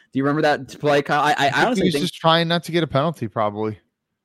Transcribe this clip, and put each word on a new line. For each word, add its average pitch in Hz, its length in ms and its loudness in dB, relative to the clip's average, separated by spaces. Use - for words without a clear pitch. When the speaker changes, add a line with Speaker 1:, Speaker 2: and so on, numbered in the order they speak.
Speaker 1:
Do 131 80 -4
you 135 60 0
remember 147 160 0
that 139 400 -2
play, 147 220 2
Kyle? 147 180 0
I, 147 120 2
I, - 60 2
I 143 100 2
Speaker 2:
I - 20 2
think - 60 -2
Speaker 1:
honestly 226 160 0
Speaker 2:
he 160 60 2
was 160 80 0
Speaker 1:
think 147 80 -2
Speaker 2:
just - 100 -6
trying 165 340 2
not 170 160 -2
to 165 80 -10
get 170 100 2
a 156 40 0
penalty, 139 420 -2
probably. 107 500 -4